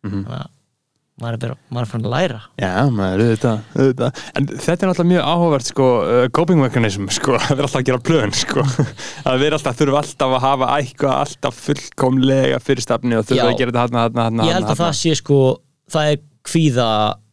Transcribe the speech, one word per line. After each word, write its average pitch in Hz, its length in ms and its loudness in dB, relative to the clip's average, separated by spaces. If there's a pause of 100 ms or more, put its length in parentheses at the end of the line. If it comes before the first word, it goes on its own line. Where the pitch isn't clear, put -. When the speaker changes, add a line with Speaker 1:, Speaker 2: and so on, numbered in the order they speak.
Speaker 1:
Mhm. 98 200 -6
Speaker 2:
Þannig 85 160 -10
að - 80 -12 (720)
maður 117 120 -6
er 117 60 -4
bara, 117 180 -6 (140)
maður 123 120 -6
er 113 40 -4
farin 113 180 -6
að 107 60 -2
læra. 135 300 -2 (180)
Speaker 1:
Já, 98 320 0
maður, 98 320 0
auðvitað, 113 380 2 (160)
auðvitað. 131 380 2 (200)
En 143 120 0
þetta - 360 -4
er 190 60 2
náttúrulega 175 240 2
mjög 175 120 2
áhugavert, 165 400 2
sko, 123 600 2
uh, 123 40 0
coping 165 320 2
mechanism, 110 480 0
sko, - 280 0
<laughs> - 20 2
að - 180 0
vera 139 120 0
alltaf 135 120 -2
að 127 40 -2
gera 127 140 2
plön, 123 360 2
sko. - 260 -2 (340)
<laughs> - 300 -16
Að 127 140 0
vera 147 180 2
alltaf, 131 220 -4
þurfa 143 240 2
alltaf 131 320 -2
að 127 60 0
hafa 135 340 2
eitthvað 139 480 -2
alltaf 135 320 -6
fullkomlega 131 1040 0
fyrir 127 220 -2
stafni 117 340 -2
og 107 100 0
þurfa 131 180 2
Speaker 2:
Já. 120 80 2
Speaker 1:
að 117 60 -2
gera 123 120 0
þetta 120 180 0
þarna, 120 220 0
þarna, 117 160 -2
þarna, 113 180 0
Speaker 2:
Ég 110 80 2
held 180 120 -2
að 110 100 0
Speaker 1:
þarna. 170 160 0
Speaker 2:
það 147 80 -4
sé, 160 180 0
sko, 143 220 2 (500)
það 151 240 0
er 147 60 0 (260)
kvíða 117 680 2 (180)